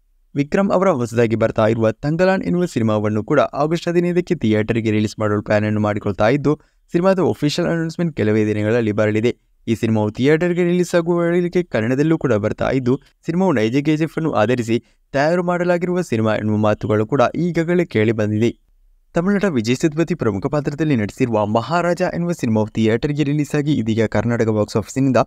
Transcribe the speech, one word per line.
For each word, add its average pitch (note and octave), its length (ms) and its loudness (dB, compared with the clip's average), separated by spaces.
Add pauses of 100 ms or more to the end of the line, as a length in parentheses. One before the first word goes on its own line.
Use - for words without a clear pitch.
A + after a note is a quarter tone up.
(340)
ವಿಕ್ರಮ್ F#3 360 0
ಅವರ F#3 180 2
ಹೊಸದಾಗಿ A#2 480 2
ಬರ್ತಾ A2 300 2
ಇರುವ A2+ 260 2
ತಂಗಲಾನ್ F#3 500 0
ಎನ್ನುವ F3 240 0
ಸಿನಿಮಾವನ್ನು G#2+ 580 0
ಕೂಡ A3 160 2
ಆಗಸ್ಟ್ D#3 480 -2
ಹದಿನೈದಕ್ಕೆ F3 460 0
ಥಿಯೇಟರ್‌ಗೆ A2 560 0
ರಿಲೀಸ್ G#2+ 280 0
ಮಾಡಲು G#2+ 240 0
ಪ್ಲಾನ್ G#2 220 0
ಅನ್ನು G#2+ 160 -2
ಮಾಡಿಕೊಳ್ತಾ G#2 480 0
ಇದ್ದು, C#3+ 320 0 (320)
ಸಿನಿಮಾದ F#3 260 2
ಅಫಿಷಿಯಲ್ D#3 500 0
ಅನೌನ್ಸ್‌ಮೆಂಟ್ E3 480 -4
ಕೆಲವೇ G#2+ 300 2
ದಿನಗಳಲ್ಲಿ G#2+ 460 0
ಬರಲಿದೆ. G#2+ 440 0 (320)
ಈ A#2 60 2
ಸಿನಿಮಾವು G#2+ 360 0
ಥಿಯೇಟರ್‌ಗೆ D#3+ 540 0
ರಿಲೀಸ್ F3 300 0
ಆಗುವ E3+ 240 0
ವೇಳೆಗೆ F3 440 0
ಕನ್ನಡದಲ್ಲೂ C3 560 0
ಕೂಡ C3+ 140 0
ಬರ್ತಾ G#2+ 380 0
ಇದ್ದು, C3 300 0 (260)
ಸಿನಿಮಾವು F3+ 260 0
ನೈಜ A2+ 240 0
ಕೆ D3 200 0
ಜಿ D#3 80 0
ಎಫ್ D#3 120 -6
ಅನ್ನು D#3+ 160 -2
ಆಧರಿಸಿ A2+ 520 0 (280)
ತಯಾರು D#3+ 300 0
ಮಾಡಲಾಗಿರುವ F3 600 -2
ಸಿನಿಮಾ A2 320 0
ಎನ್ನುವ G#2+ 220 -2
ಮಾತುಗಳು G#2+ 500 0
ಕೂಡ C3 160 0 (120)
ಈಗಾಗಲೇ E3+ 500 0
ಕೇಳಿ A2 280 0
ಬಂದಿದೆ. G#2+ 580 -2 (440)
ತಮಿಳುನಾಡ F#3+ 300 0
ವಿಜಯ್ B2+ 320 0
ಸೇತುಪತಿ D#3+ 380 -2
ಪ್ರಮುಖ G#2+ 320 -2
ಪಾತ್ರದಲ್ಲಿ D3 500 -2
ನಟಿಸಿರುವ G#2+ 500 0
ಮಹಾರಾಜ E3 560 0 (120)
ಎನ್ನುವ E3+ 180 -4
ಸಿನಿಮಾವು A2 340 0
ಥಿಯೇಟರ್‌ಗೆ A#2 560 0
ರಿಲೀಸ್ D3 320 -2
ಆಗಿ D3 200 0
ಇದೀಗ A2 300 0
ಕರ್ನಾಟಕ A#2 440 0
ಬಾಕ್ಸ್ G#2+ 280 0
ಆಫೀಸಿನಿಂದ C3 400 0 (100)